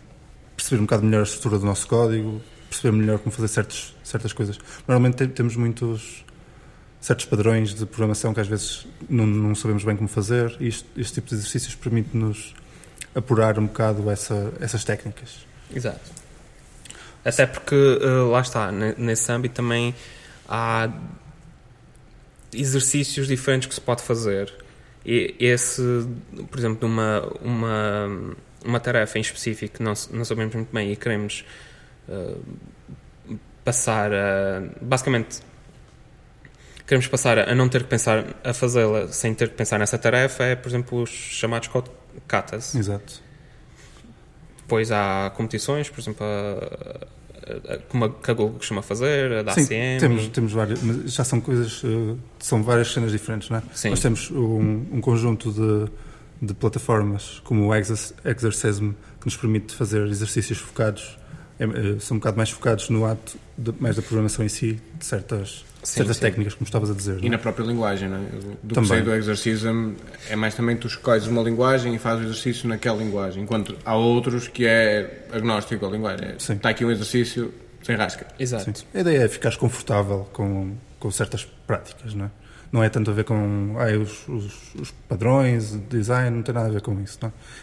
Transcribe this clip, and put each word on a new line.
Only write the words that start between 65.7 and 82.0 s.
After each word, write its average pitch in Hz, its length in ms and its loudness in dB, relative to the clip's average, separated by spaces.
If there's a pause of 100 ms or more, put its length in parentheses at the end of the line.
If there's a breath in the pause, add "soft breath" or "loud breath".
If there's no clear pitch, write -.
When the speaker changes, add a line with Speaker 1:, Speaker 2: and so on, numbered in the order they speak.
Speaker 2:
Sim, - 140 -4
Speaker 1:
certas 110 180 4
Speaker 2:
sim. - 60 -2
Speaker 1:
técnicas, 101 320 0
como - 100 -6
estavas 107 260 0
a 101 40 0
dizer, 98 240 -2
Speaker 3:
E - 20 -4
Speaker 1:
não 110 60 0
é? 120 60 2
Speaker 3:
na 113 60 2
própria 113 240 -2
linguagem, 104 460 0
não 95 80 -4
é? 95 40 -4 (420)
Do 110 120 -4
Speaker 1:
Também. 107 140 6
Speaker 3:
que 104 80 6
sei 113 60 4
do 110 120 2
Exercism, 110 800 0 (380)
é 110 40 -4
mais 107 200 0
também 120 240 0
tu 117 100 -4
escolhes 110 380 2
uma 117 160 2
linguagem 120 520 4
e 110 40 -2
fazes 113 260 0
o 110 60 -4
exercício 120 360 -2
naquela 113 300 0
linguagem, 101 460 -2
enquanto 101 420 -2
há 113 100 0
outros 120 540 2
que 123 180 0
é 110 640 4
agnóstico 107 540 0
à 95 60 -2
linguagem. 98 380 -4
É, - 100 -8
Speaker 1:
Sim. - 180 -2
Speaker 3:
"Tá 113 140 2
aqui 117 160 2
um 117 40 4
exercício, 117 640 0 (300)
sem 120 120 0
rasca." 104 320 -2 (120)
Speaker 2:
Exato. 123 260 -4
Speaker 1:
Sim. - 300 -6
A 190 60 -2
ideia 156 240 6
é 107 40 6
ficares - 300 -2
confortável 101 720 0
com, 98 420 -2 (240)
com 107 120 -4
certas - 340 -4 (220)
práticas, - 480 -6